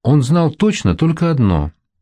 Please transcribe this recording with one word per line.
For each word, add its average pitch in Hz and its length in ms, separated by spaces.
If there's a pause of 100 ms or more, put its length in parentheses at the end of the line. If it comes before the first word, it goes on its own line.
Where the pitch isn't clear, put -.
Он 139 220
знал 160 280
точно 196 440
только 165 340
одно — 92 420 (300)